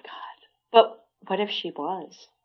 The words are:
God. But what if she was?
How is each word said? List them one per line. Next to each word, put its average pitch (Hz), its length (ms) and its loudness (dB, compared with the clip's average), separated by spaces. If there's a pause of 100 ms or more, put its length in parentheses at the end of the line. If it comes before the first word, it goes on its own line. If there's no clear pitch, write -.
God. - 440 -16 (260)
But - 320 6 (220)
what 196 140 0
if 208 100 -2
she - 200 -8
was? 156 580 -8 (160)